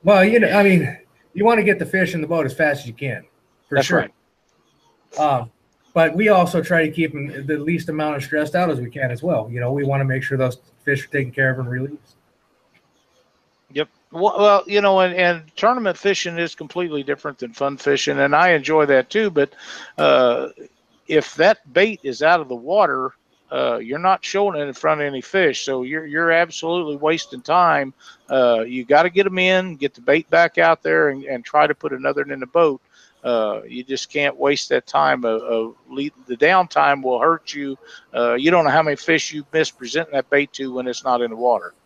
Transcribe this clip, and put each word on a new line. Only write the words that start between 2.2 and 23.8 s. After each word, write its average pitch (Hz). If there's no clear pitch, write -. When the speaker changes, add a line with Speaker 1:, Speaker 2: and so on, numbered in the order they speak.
Speaker 1:
the 151
boat 160
as 131
fast 147
as -
you 117
can, 117
for 143
Speaker 2:
That's 139
Speaker 1:
sure. 175
Speaker 2:
right. -
Speaker 1:
Um, 135
but 165
we 208
also 180
try 165
to 151
keep 156
'em 139
the 151
least 160
amount 151
of 135
stressed 151
out 175
as 131
we 120
can 131
as 117
well. 127
You 120
know, 123
we 143
wanna 139
make 131
sure 135
those 127
fish 135
are -
taken 123
care 135
of 127
and 127
released. 131
Speaker 2:
Yep. 147
Well, 175
well, 202
you 202
know, 196
and, 180
and 175
tournament 220
fishing 180
is 170
completely 156
different 143
than 120
fun 139
fishing, 143
and 139
I 175
enjoy 156
that 131
too. 214
But, 147
uh, 131
if 151
that 160
bait 196
is 135
out 165
of 139
the 127
water, 135
uh, 131